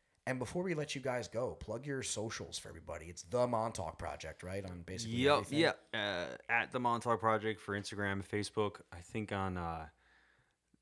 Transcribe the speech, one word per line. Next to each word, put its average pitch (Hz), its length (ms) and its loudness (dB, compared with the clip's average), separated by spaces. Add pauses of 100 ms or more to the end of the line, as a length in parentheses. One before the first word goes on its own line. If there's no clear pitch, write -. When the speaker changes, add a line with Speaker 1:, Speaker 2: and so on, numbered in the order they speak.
(260)
Speaker 1:
And 131 120 0
before 127 260 -4
we 180 100 0
let 147 200 -2
you 139 60 -6
guys 123 280 -2
go, 113 260 -2
plug 120 320 -6
your 135 160 -2
socials 107 560 -4
for 101 100 -10
everybody. 80 380 -8
It's 85 160 -10
The 123 240 4
Montauk 110 520 0
Project, 76 440 -8
right? 95 240 -4
On 90 160 -8
basically 113 340 -4
Speaker 2:
Yep, 135 160 8
Speaker 1:
everything? 135 280 4
Speaker 2:
yep. 160 200 4 (140)
Uh, 95 420 0 (140)
at 117 220 2
The 127 80 2
Montauk 117 400 4
Project 110 380 4
for - 200 -4
Instagram, 98 440 0
Facebook. 104 600 0 (100)
I 92 80 -12
think 107 320 -4
on, 95 240 0
uh, 82 320 -4 (920)